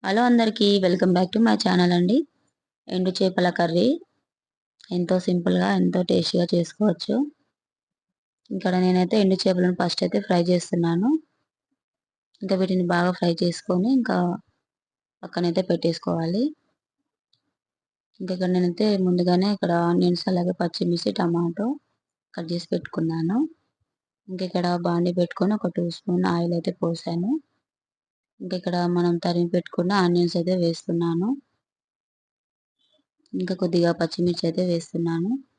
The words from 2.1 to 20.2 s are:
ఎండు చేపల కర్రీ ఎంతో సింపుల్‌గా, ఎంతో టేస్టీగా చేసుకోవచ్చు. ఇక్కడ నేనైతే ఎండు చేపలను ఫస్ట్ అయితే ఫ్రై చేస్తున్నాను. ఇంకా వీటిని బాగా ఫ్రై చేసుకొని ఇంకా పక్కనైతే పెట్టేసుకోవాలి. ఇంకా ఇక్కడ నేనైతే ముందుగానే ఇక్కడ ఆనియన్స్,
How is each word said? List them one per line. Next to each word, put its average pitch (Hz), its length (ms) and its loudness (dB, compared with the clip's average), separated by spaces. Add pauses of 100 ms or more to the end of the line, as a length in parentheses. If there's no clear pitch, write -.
ఎండు 185 240 -2
చేపల 180 280 2 (120)
కర్రీ 175 260 2 (1080)
ఎంతో 175 200 0 (120)
సింపుల్‌గా, 180 420 0 (100)
ఎంతో 185 200 2 (100)
టేస్టీగా 180 440 0
చేసుకోవచ్చు. 185 640 -2 (1400)
ఇక్కడ 185 180 -2 (100)
నేనైతే 185 400 2
ఎండు 190 200 4
చేపలను 180 360 2
ఫస్ట్ 175 260 -2
అయితే 180 220 0
ఫ్రై 180 120 2 (100)
చేస్తున్నాను. 175 600 0 (1300)
ఇంకా 190 180 -2
వీటిని 185 340 0
బాగా 175 260 2
ఫ్రై 175 120 2 (100)
చేసుకొని 180 480 -2 (100)
ఇంకా 220 180 0 (1040)
పక్కనైతే 175 480 -2
పెట్టేసుకోవాలి. 170 720 -2 (1800)
ఇంకా 185 180 -8
ఇక్కడ 180 200 -2
నేనైతే 180 320 0 (180)
ముందుగానే 180 500 2
ఇక్కడ 175 140 -2 (180)
ఆనియన్స్, 175 340 2 (100)